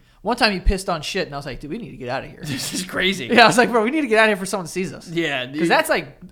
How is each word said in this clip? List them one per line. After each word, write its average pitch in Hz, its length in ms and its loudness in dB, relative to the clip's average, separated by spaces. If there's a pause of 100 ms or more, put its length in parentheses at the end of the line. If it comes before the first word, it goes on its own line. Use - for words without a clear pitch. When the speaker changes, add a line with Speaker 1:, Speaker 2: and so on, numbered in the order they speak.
(240)
Speaker 1:
One 226 120 -2
time 233 180 2
he 180 60 -4
pissed 190 300 0
on 160 140 -4
shit, 175 240 -4
and 143 80 -10
I - 20 -6
was 143 80 -10
like, 127 140 -10
"Dude, 147 100 -12
we 165 80 -8
need 170 140 -12
to 127 60 -16
get 123 120 -8
outta 123 180 -4
here." - 120 -18
Speaker 2:
<laughs> - 40 -16
This - 300 -6
is 185 100 -6
crazy. 185 440 -2
Speaker 1:
Yeah, 233 160 8
I 214 40 10
was 226 120 4
like, 226 100 6
"Bro, 220 140 2
we 240 80 0
need 320 100 0
to 277 60 0
get 214 100 2
outta 220 120 6
here 208 60 2
before 185 120 -4
someone 185 180 -4
sees 180 260 -4
us." - 160 -14
Speaker 2:
Yeah, 156 380 -2
dude. 139 140 -8
Speaker 1:
'Cause 165 100 2
that's, 311 200 2
like, 180 300 -4 (120)